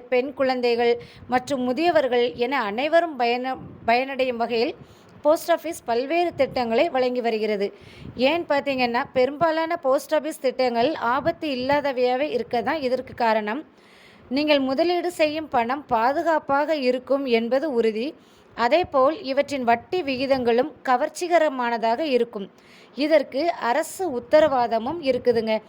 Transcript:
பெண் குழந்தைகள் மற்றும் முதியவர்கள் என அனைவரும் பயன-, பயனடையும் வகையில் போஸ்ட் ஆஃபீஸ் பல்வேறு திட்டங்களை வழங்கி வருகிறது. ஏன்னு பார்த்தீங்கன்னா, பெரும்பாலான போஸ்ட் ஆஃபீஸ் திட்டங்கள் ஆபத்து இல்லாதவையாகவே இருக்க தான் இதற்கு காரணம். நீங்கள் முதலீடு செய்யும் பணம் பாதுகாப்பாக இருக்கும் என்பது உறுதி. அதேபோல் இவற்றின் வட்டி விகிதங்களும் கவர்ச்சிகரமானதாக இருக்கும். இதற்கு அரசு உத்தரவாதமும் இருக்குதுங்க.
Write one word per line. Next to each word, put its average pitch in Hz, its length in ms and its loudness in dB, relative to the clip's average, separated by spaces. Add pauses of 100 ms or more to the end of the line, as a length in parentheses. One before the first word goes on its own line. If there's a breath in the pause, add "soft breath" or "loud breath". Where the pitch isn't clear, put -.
(100)
பெண் 254 240 0
குழந்தைகள் 240 580 2 (360 loud breath)
மற்றும் 247 400 -2
முதியவர்கள் 262 580 2 (200)
என 262 240 -2
அனைவரும் 311 480 2
பயன-, 247 380 -2 (300)
பயனடையும் 254 560 0
வகையில் 233 320 -2 (480 loud breath)
போஸ்ட் 320 320 2
ஆஃபீஸ் 330 300 -6
பல்வேறு 277 500 0
திட்டங்களை 247 560 0
வழங்கி 254 380 0
வருகிறது. 214 400 -2 (580 loud breath)
ஏன்னு 339 220 0
பார்த்தீங்கன்னா, 269 560 0 (100)
பெரும்பாலான 320 720 0
போஸ்ட் 277 320 0
ஆஃபீஸ் 294 280 -6
திட்டங்கள் 247 460 0 (220)
ஆபத்து 302 420 -2
இல்லாதவையாகவே 254 800 0
இருக்க 226 260 -2
தான் 277 240 -2
இதற்கு 254 300 -4
காரணம். 220 460 0 (680 loud breath)
நீங்கள் 285 400 2
முதலீடு 339 420 0
செய்யும் 302 420 -2
பணம் 247 320 0
பாதுகாப்பாக 294 880 0 (100)
இருக்கும் 254 420 0 (140)
என்பது 262 320 0
உறுதி. 226 360 0 (480 loud breath)
அதேபோல் 285 600 2 (140)
இவற்றின் 277 380 -2
வட்டி 233 340 0
விகிதங்களும் 262 640 0 (180)
கவர்ச்சிகரமானதாக 262 1200 0
இருக்கும். 233 400 0 (500 loud breath)
இதற்கு 285 460 2 (180)
அரசு 294 500 -2
உத்தரவாதமும் 247 920 2
இருக்குதுங்க. 240 520 0 (140 loud breath)